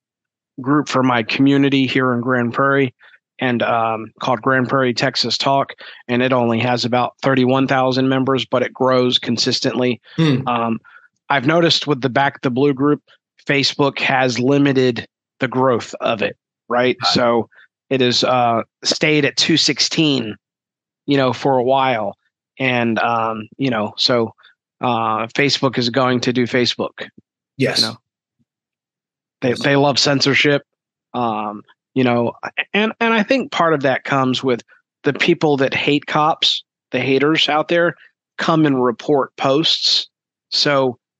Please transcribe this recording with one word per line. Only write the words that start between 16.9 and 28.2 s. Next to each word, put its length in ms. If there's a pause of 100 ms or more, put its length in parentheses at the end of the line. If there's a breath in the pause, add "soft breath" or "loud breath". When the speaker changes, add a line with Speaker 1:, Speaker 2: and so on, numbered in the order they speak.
Speaker 2:
Right. 120
Speaker 1:
So 360 (400 soft breath)
it 140
is, 200
uh, 380 (220)
stayed 420
at 120
two 200
sixteen, 800 (720)
you 100
know, 160
for 240
a 60
while. 540 (420)
And, 400
um, 480 (100)
you 140
know, 260
so, 360 (480 soft breath)
uh, 460
Facebook 520
is 100
going 300
to 140
do 100
Facebook. 640 (500)
Speaker 2:
Yes. 240
Speaker 1:
You 60
know? 80 (1500)